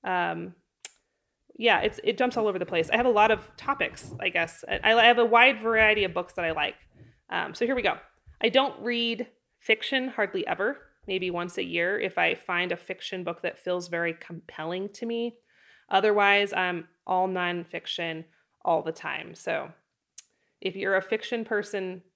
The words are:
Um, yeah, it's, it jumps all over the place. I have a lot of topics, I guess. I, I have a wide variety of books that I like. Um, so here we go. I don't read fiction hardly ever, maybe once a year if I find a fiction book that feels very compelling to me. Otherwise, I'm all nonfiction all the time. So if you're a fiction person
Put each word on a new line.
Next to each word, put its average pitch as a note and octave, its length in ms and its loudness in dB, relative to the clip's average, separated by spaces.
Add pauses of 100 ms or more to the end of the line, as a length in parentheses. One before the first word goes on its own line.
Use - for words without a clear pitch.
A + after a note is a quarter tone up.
Um, F3 500 -2 (1000)
yeah, A3 240 4
it's, G#3+ 220 -2
it A#3 160 0
jumps B3 180 0
all A3 120 2
over F#3 100 -2
the F3+ 80 -4
place. E3 240 0
I A3 60 2
have B3 100 2
a B3 40 4
lot G#3+ 200 6
of - 260 -2
topics, - 640 -4
I F#3+ 120 -4
guess. E3 380 -4
I, - 260 2
I A#3 100 6
have A#3 140 8
a A#3 60 6
wide A#3 360 6
variety A3 440 4
of F3+ 100 -4
books F3 200 -4
that F3 100 -4
I E3 80 -2
like. D3+ 240 -2 (540)
Um, F3 240 -4
so A#3+ 120 -2
here C4 80 0
we B3+ 80 -2
go. - 160 0 (420)
I A3+ 80 2
don't C4 320 2
read A#3 480 -2 (320)
fiction B3+ 480 0
hardly G3 380 -4
ever, G#3 320 -2 (300)
maybe F#3 220 -2
once F3 280 -6
a F#3 60 -4
year E3+ 340 -2
if F#3 200 -2
I E3 160 2
find F3+ 360 -4
a F3 60 -2
fiction F#3 480 -10
book F3 180 -8
that - 160 -6
feels F3+ 300 -4
very E3+ 260 -2
compelling E3+ 760 -8
to - 160 -10
me. A#3 280 -4 (560)
Otherwise, G3+ 600 4
I'm F3+ 340 -2 (200)
all F#3 200 0
nonfiction F3 1000 -6 (400)
all E3 180 2
the D#3+ 100 -6
time. D#3+ 420 -10
So D#3+ 360 -6 (920)
if F#3 160 -6
you're G3 200 0
a F#3+ 60 2
fiction A3+ 420 -4
person G3 580 -4 (140)